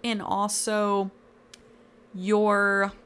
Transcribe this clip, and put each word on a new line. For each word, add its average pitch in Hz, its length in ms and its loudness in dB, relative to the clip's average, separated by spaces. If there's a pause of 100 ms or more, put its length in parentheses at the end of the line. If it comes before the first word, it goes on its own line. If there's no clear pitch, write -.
and 220 200 -4
also 202 880 -2 (1040)
your 202 800 2 (140)